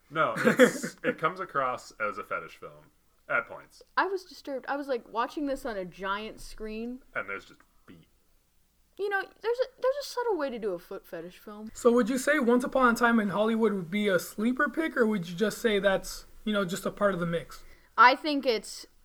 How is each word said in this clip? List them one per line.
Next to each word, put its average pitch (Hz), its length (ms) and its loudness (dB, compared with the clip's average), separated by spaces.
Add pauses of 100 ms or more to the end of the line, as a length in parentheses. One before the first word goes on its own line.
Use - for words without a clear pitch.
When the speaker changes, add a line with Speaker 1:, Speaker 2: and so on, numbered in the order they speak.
(100)
Speaker 1:
No, 143 260 0
it's, - 640 2
<laughs> - 40 -8
it - 140 -4
comes 180 220 -4
across 131 600 -4
as 104 180 -4
a 98 60 -8
fetish 85 340 -10
film 76 320 -20 (380)
at 127 200 -2
points. 71 340 -18 (140)
Speaker 2:
I 349 100 0
was 381 180 -6
disturbed. - 440 -12
I 277 80 -4
was, 285 100 -8
like, 254 240 -4
watching 277 360 -4
this 277 180 -6
on 226 120 -6
a 185 80 -6
giant 196 560 -8
screen. 226 580 -10 (160)
Speaker 1:
And 98 140 -6
there's 175 180 -10
just - 140 -20 (260)
feet. 82 200 -20 (920)
Speaker 2:
You 403 100 -2
know, 392 140 -2 (180)
there's 480 180 0
a, - 220 -4
there's 523 220 0
a - 40 -12
subtle 466 300 -2
way 277 140 -2
to 240 80 -8
do 202 160 -4
a 175 40 -6
foot - 280 -16
fetish 170 320 -14
film. 214 360 -16
Speaker 3:
So - 180 4
would 240 180 6
you 262 80 0
say 302 200 2
Once 247 260 4
Upon 254 300 4
a - 20 0
Time 233 220 6
in 208 120 2
Hollywood 220 420 2
would 175 180 -4
be 208 180 0
a 180 100 6
sleeper 254 500 0
pick, - 280 -2
or 240 100 4
would 208 220 0
you 175 60 -10
just 202 240 0
say 208 200 2
that's, 190 480 0 (180)
you 113 80 0
know, 101 140 2
just 190 200 -6
a - 40 -4
part 196 240 2
of 170 60 -4
the 175 60 -2
mix? 165 360 -6 (340)
Speaker 2:
I 247 180 8
think 285 320 -2
it's, - 400 -4 (180)